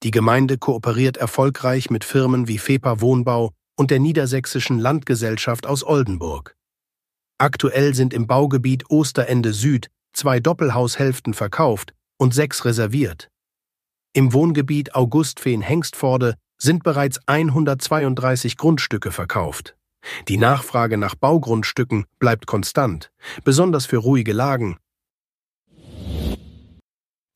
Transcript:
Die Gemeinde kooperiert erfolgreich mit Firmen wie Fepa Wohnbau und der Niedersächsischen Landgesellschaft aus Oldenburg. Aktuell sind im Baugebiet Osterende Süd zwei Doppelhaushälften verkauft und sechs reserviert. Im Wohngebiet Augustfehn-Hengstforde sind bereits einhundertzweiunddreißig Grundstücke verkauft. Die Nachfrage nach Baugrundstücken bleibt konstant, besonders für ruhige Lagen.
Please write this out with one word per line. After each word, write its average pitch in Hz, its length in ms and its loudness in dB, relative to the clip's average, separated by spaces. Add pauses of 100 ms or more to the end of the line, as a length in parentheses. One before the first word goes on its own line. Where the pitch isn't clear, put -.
Die 113 80 -2
Gemeinde 123 440 4
kooperiert 123 600 0
erfolgreich 131 760 -2
mit 113 140 -2
Firmen 127 420 0
wie 110 120 -4
Fepa 123 420 0
Wohnbau 120 500 2 (240)
und 139 160 2
der 139 80 4
Niedersächsischen 135 800 0
Landgesellschaft 117 880 -2
aus 139 160 -2
Oldenburg. 90 720 -2 (840)
Aktuell 139 540 2
sind 127 220 2
im 113 140 -2
Baugebiet 131 600 2
Osterende 123 640 2
Süd 117 360 0 (240)
zwei 131 260 0
Doppelhaushälften 127 960 0
verkauft 110 580 -2 (260)
und 127 160 4
sechs 143 300 -2
reserviert. 113 680 -2 (800)
Im 135 200 4
Wohngebiet 147 640 0
Augustfehn-Hengstforde 127 1400 0 (200)
sind 160 280 0
bereits 139 420 0
einhundertzweiunddreißig 139 1300 0
Grundstücke 139 520 0
verkauft. 82 640 -6 (540)
Die 101 80 0
Nachfrage 117 640 2
nach 101 160 -4
Baugrundstücken 120 880 0 (140)
bleibt 117 280 0
konstant, 101 640 -2 (320)
besonders 151 440 2
für 131 100 -2
ruhige 113 380 2
Lagen. 120 420 -2 (2500)